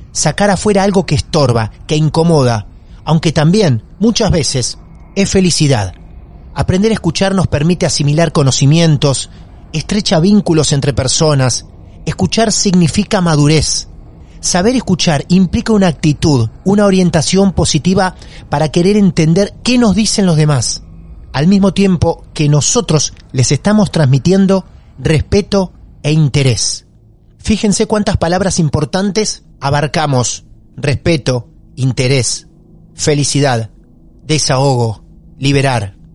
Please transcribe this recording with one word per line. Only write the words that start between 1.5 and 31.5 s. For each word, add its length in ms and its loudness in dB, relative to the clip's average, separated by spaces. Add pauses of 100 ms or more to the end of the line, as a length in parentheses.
que 80 -2
incomoda, 720 0 (380)
aunque 260 0
también, 520 2 (160)
muchas 320 0
veces, 460 -4 (380)
es 140 0
felicidad. 640 0 (600)
Aprender 360 0
a 40 0
escuchar 380 -2
nos 140 0
permite 380 0
asimilar 460 0
conocimientos, 960 2 (420)
estrecha 480 -2
vínculos 540 2
entre 200 0
personas. 720 0 (400)
Escuchar 460 -2
significa 720 0
madurez. 680 0 (520)
Saber 360 0
escuchar 540 -2
implica 440 0
una 140 2
actitud, 600 0 (160)
una 200 2
orientación 680 2
positiva 600 0 (340)
para 200 -2
querer 280 2
entender 560 2 (100)
qué 140 0
nos 180 2
dicen 300 0
los 100 2
demás, 480 0 (480)
al 160 0
mismo 260 2
tiempo 600 0
que 160 0
nosotros 640 0 (180)
les 220 0
estamos 360 2
transmitiendo 760 2 (340)
respeto 720 0 (320)
e 80 -2
interés. 720 0 (520)
Fíjense 500 0
cuántas 300 -2
palabras 420 -2
importantes 840 -2 (180)
abarcamos: 840 -2 (300)
respeto, 760 -2 (280)